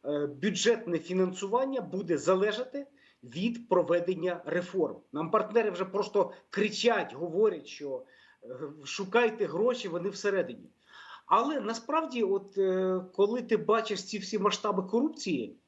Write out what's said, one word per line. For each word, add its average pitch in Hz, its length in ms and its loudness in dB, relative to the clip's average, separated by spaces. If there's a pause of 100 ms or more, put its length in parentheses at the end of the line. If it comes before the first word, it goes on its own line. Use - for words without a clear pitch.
е, 147 220 0
бюджетне 175 720 0
фінансування 196 800 0
буде 170 360 -2
залежати 214 720 0 (360)
від 185 460 -6
проведення 175 760 2
реформ. 165 500 -2 (180)
Нам 165 180 -4
партнери 214 400 2
вже 185 140 -4
просто 190 460 0 (180)
кричать, 202 640 2
говорять, 170 540 2
що, 135 360 -8 (400)
е, 127 160 -14 (240)
шукайте 208 640 2
гроші, 208 420 0
вони 170 220 -4
всередині. 180 600 -2 (560)
Але 262 340 4
насправді, 240 640 -2
от, 196 340 0
е, 185 440 2 (140)
коли 214 260 2
ти 226 160 2
бачиш 220 460 0
ці - 140 -8
всі 196 220 -4
масштаби 190 440 0
корупції 190 720 -2 (120)